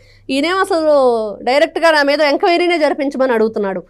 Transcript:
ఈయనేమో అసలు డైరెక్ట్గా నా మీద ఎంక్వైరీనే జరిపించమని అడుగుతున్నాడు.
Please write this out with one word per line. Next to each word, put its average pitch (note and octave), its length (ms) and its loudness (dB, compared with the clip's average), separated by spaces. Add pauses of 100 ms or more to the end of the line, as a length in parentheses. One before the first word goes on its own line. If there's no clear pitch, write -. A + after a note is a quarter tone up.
(300)
ఈయనేమో D4+ 280 0
అసలు C#4+ 840 0
డైరెక్ట్గా D4+ 480 0
నా D4 120 2
మీద C#4+ 180 0
ఎంక్వైరీనే E4+ 580 0
జరిపించమని C4+ 520 -2
అడుగుతున్నాడు. G#3+ 580 -2